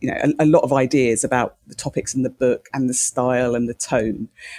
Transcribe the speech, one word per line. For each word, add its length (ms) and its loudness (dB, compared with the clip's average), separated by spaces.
you 100 -4
know, 100 -6
a, 220 2
a 20 4
lot 180 6
of 100 0
ideas 500 2
about 320 -2
the 80 -20
topics 380 -8
in 100 -2
the 60 -2
book 440 0
and 160 -2
the 40 -4
style 600 0
and 140 -2
the 40 -8
tone. 540 -2